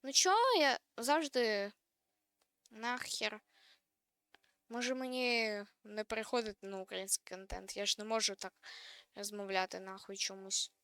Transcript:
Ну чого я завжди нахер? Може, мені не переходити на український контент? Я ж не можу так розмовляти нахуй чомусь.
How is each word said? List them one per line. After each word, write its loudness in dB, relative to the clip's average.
Ну -6
чого 8
я 6
завжди 2
нахер? -4
Може, -2
мені 0
не -6
переходити -2
на -6
український -8
контент? -12
Я -4
ж 0
не -12
можу -2
так -12
розмовляти -4
нахуй -14
чомусь. -4